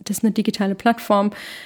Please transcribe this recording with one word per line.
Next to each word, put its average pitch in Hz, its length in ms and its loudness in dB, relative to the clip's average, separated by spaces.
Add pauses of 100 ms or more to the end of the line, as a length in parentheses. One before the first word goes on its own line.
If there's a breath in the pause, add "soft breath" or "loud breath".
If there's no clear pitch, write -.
Das - 140 -4
ist - 60 -10
eine 220 80 4
digitale 202 440 0
Plattform, 208 540 2 (360 loud breath)